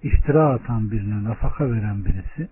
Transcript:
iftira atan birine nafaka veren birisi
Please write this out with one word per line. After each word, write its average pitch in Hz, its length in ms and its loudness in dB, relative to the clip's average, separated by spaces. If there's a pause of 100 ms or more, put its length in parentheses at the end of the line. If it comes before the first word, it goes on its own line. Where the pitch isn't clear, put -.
iftira 151 460 4
atan 113 420 -2
birine 104 320 -2
nafaka 120 480 -2
veren 104 340 -2
birisi 95 460 -4